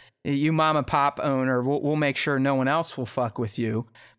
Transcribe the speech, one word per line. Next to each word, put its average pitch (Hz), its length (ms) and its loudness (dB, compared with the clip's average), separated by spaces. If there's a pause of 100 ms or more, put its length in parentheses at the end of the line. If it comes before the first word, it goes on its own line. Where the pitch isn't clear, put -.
(220)
you 143 280 0
mom 156 260 2
and 139 80 0
pop 143 380 0
owner, 131 400 0
we'll, 139 180 0
we'll 147 140 0
make 143 220 0
sure 143 220 0
no 139 160 2
one 131 120 0
else 160 300 -2
will 127 80 -4
fuck 120 340 -2
with 113 180 -4
you, 110 300 -2 (320)